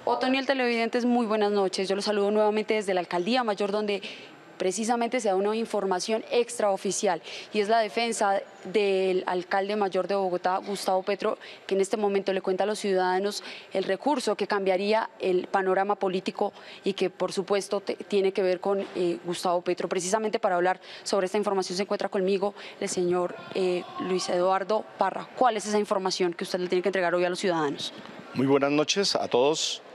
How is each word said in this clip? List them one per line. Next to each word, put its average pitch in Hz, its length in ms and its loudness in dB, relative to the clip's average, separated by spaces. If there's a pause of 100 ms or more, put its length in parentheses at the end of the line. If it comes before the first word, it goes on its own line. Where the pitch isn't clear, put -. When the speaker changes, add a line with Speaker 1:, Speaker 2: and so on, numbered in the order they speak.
Speaker 1:
Otoniel, 254 420 0
televidentes, 240 600 0
muy 240 200 2
buenas 208 280 0
noches. 190 340 0
Yo 196 80 0
los 202 80 -4
saludo 202 260 0
nuevamente 214 440 2
desde 202 200 -2
la 185 60 2
Alcaldía 180 460 0
Mayor, 202 260 -2
donde 208 300 -2 (560)
precisamente 226 640 0
se 214 100 0
da 185 60 4
una 202 200 2
información 208 760 -2
extraoficial, 202 920 0 (280)
y 208 100 0
es 196 60 2
la 226 120 4
defensa 214 640 0 (200)
del 190 640 2
alcalde 196 500 -2
mayor 190 320 0
de 185 60 0
Bogotá, 185 440 0
Gustavo 196 440 0
Petro, 202 380 -2 (260)
que - 80 -2
en 190 80 4
este 196 160 0
momento 202 340 2
le 190 100 0
cuenta 190 220 0
a 196 40 2
los 214 100 -2
ciudadanos 190 680 0 (300)
el 190 120 -2
recurso 208 500 0
que 202 100 -2
cambiaría 202 720 0
el 180 300 0
panorama 196 480 2
político 196 580 -2 (300)
y 196 100 0
que, 190 160 0
por 180 240 -4
supuesto, 196 480 0
te-, 180 140 -6
tiene 190 380 0
que 202 100 0
ver 180 160 2
con, 196 260 -2 (100)
eh, 175 300 0
Gustavo 175 380 0
Petro. 180 260 -2
Precisamente 196 480 0
para 190 200 2
hablar 180 220 2 (220)
sobre 196 240 0
esta 196 140 0
información 190 360 2
se 185 60 0
encuentra 202 280 -2
conmigo 196 440 2 (260)
el 202 80 -2
señor, 180 480 0 (200)
eh, 180 280 0 (180)
Luis 180 280 0
Eduardo 190 560 2 (140)
Parra. 190 360 0
¿Cuál 233 220 4
es 202 80 -6
esa 208 140 2
información 190 560 0
que - 80 -6
usted 185 160 -4
le 180 80 -2
tiene 180 160 2
que 202 60 2
entregar 180 260 0
hoy 180 100 2
a 175 60 0
los 180 80 -6
ciudadanos? 165 520 -2 (440)
Speaker 2:
Muy - 100 2
buenas 139 240 4
noches 151 460 2
a - 120 0
todos. 139 540 2 (140)